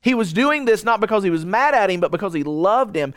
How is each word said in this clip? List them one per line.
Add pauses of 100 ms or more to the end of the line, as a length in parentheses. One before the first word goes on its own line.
He
was
doing
this
not
because
he
was
mad
at
him,
but
because
he
loved
him.